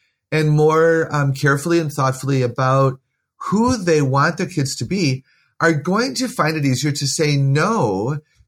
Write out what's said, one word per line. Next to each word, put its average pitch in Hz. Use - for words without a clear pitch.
and 156
more, 160
um, 143
carefully 147
and 156
thoughtfully 135
about 131
who 233
they 170
want 139
their 185
kids -
to 120
be 135
are 165
going 196
to 254
find 156
it 147
easier 135
to 143
say 151
no 139